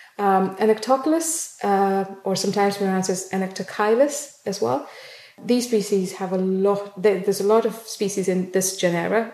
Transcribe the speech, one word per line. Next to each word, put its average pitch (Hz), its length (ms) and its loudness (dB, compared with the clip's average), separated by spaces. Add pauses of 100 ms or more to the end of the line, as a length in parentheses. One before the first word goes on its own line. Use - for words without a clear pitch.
(180)
Um, 190 380 2
Anectoculus, 262 1080 0
uh, 196 400 2 (200)
or 190 120 0
sometimes 196 420 0
pronounced 190 320 0
as 185 200 -4
Anectochilus 214 1160 0
as 196 160 -4
well. 262 260 -2 (560)
These 247 220 0
species 196 480 0
have 185 180 -6
a 185 60 0
lot, 190 640 0
there, 196 180 4
there's 190 200 0
a 196 60 0
lot 226 200 4
of 208 80 -4
species 196 540 -4
in 185 240 0
this 190 240 0
genera. 180 580 0